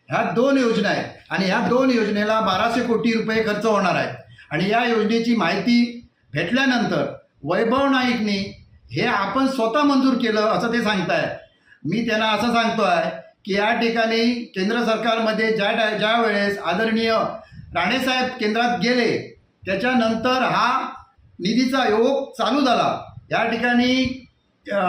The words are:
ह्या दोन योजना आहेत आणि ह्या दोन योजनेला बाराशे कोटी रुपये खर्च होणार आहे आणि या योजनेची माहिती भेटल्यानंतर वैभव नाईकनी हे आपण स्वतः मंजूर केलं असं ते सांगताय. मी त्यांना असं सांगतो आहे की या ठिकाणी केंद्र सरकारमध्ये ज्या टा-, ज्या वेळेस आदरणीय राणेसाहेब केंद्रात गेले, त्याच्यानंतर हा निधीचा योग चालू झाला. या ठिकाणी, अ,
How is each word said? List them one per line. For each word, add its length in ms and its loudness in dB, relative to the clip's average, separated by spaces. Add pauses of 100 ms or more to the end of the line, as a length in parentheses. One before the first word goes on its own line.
ह्या 220 -2
दोन 260 2
योजना 320 2
आहेत 160 -2 (240)
आणि 160 -2
ह्या 140 0
दोन 320 2
योजनेला 480 0
बाराशे 440 0
कोटी 300 0
रुपये 340 0
खर्च 180 -2
होणार 300 2
आहे 120 -2 (440)
आणि 180 0
या 160 2
योजनेची 500 2
माहिती 720 0 (260)
भेटल्यानंतर 800 0 (300)
वैभव 440 2
नाईकनी 800 -2 (240)
हे 140 -2
आपण 420 0
स्वतः 360 0
मंजूर 300 4
केलं 280 0
असं 320 0
ते 100 0
सांगताय. 540 -2 (480)
मी 240 -2
त्यांना 160 0
असं 280 0
सांगतो 300 0
आहे 280 0 (340)
की 80 -4
या 200 2
ठिकाणी 720 0
केंद्र 380 -2
सरकारमध्ये 760 0
ज्या 140 0
टा-, 260 0
ज्या 240 0
वेळेस 380 0
आदरणीय 580 0 (580)
राणेसाहेब 540 0 (100)
केंद्रात 400 0
गेले, 600 0 (260)
त्याच्यानंतर 760 0
हा 480 0 (500)
निधीचा 500 0
योग 480 0
चालू 280 0
झाला. 480 0 (180)
या 140 0
ठिकाणी, 800 0 (440)
अ, 180 0